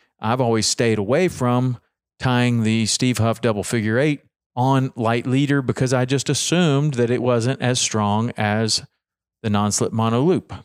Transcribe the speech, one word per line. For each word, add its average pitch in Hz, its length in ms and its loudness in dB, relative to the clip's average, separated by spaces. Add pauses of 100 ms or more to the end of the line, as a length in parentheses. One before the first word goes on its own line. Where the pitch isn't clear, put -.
(180)
I've 117 220 -2
always 113 260 2
stayed 113 320 0
away 135 300 0
from 123 500 0 (400)
tying 123 440 2
the 110 240 2
Steve 127 320 0
Huff 113 220 0
Double 104 220 0
Figure 110 360 -2
Eight 147 240 0 (340)
on 131 400 2
light 117 300 0
leader 139 360 0
because 123 300 -2
I 127 140 2
just 131 240 -2
assumed 151 640 0
that 117 160 0
it 120 120 -2
wasn't 120 380 0
as 123 180 0
strong 107 580 0
as 110 480 -2 (580)
the 113 80 -2
non-slip 104 420 0
mono 113 300 0
loop. 160 300 0 (120)